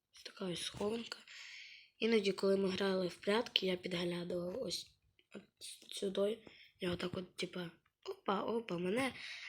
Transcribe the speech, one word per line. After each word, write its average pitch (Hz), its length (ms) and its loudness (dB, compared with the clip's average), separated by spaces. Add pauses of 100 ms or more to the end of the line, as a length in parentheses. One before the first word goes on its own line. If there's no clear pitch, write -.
(140)
Ось - 80 -20
така - 220 -10
ось 175 180 -2
схованка. 220 560 -4 (800)
Іноді, 214 340 6
коли 196 240 6
ми 196 120 4
грали 190 400 2
в 170 60 -4
прятки, - 520 2
я 185 100 4
підглядував 180 840 -2
ось 185 240 -4 (480)
от 202 80 -12 (460)
сюди. 202 500 0 (420)
Я 180 100 0
отак 175 260 -2
от, 185 200 -8
типа, 175 340 -4 (340)
опа, 208 380 0
опа, 220 360 -2
мене. 226 340 0 (360)